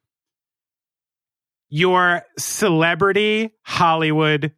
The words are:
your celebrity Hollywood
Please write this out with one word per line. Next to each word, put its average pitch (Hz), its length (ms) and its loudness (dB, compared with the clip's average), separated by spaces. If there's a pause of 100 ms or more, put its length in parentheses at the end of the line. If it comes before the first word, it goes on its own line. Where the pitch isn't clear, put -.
(1700)
your 180 520 2 (160)
celebrity 196 1120 0 (100)
Hollywood 156 960 0